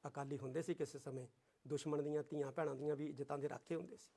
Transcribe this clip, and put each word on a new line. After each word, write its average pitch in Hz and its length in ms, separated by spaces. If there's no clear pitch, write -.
ਅਕਾਲੀ 143 320
ਹੁੰਦੇ 135 240
ਸੀ 170 120
ਕਿਸੇ 147 240
ਸਮੇਂ, 131 280
ਦੁਸ਼ਮਣ 147 360
ਦੀਆਂ 147 200
ਧੀਆਂ 143 300
ਭੈਣਾਂ 147 220
ਦੀਆਂ 143 220
ਵੀ 147 100
ਇੱਜ਼ਤਾਂ 139 320
ਦੇ 143 100
ਰਾਖੇ - 260
ਹੁੰਦੇ 180 220
ਸੀ। - 200